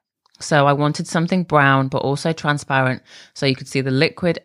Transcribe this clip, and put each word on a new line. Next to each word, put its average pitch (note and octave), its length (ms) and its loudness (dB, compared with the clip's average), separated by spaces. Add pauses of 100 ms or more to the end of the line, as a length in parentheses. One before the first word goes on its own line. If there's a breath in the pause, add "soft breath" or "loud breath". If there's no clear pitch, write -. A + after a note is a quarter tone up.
(400)
So C#3+ 280 2
I C#3+ 40 4
wanted D3 340 0
something F3 380 -2
brown, C#3 460 2
but C3+ 120 -4
also C#3+ 300 -2
transparent, C#3 720 -2 (320 loud breath)
so - 120 -4
you C3+ 120 2
could C3+ 100 -14
see C#3 140 -4
the C3 100 -2
liquid D#3+ 540 0